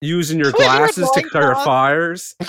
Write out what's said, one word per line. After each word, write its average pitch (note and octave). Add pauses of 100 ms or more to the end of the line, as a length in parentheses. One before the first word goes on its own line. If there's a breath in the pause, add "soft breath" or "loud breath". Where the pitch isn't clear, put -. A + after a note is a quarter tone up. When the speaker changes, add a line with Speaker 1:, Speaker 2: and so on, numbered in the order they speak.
Speaker 1:
Using D#3+
your D3
Speaker 2:
<laughs> -
With C3
your C5
Speaker 1:
glasses -
to F3+ (180)
Speaker 2:
loincloth. D#4+
Speaker 1:
start C#3+
fires. D3 (140)